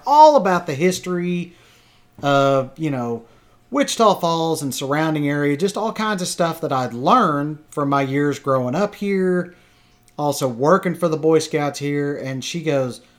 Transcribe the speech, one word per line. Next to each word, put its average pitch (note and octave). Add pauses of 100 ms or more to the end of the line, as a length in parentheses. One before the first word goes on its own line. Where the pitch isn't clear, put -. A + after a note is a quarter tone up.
all D4+
about F#3
the D3+
history F3 (720)
uh, C#3 (100)
you D#3+
know, A#2+ (460)
Wichita A#3
Falls E3
and C3+
surrounding D3+
area, C#3+
just F#3+
all G#3
kinds G#3+
of F3
stuff E3
that D3
I'd B2+
learned D3+ (100)
from C#3+
my C#3
years C#3
growing C3
up G#3
here, F#3 (640)
also D3
working D#3+
for F3
the D#3
Boy D#3
Scouts D3
here. C#3+
And C3
she F3
goes, C3+ (180)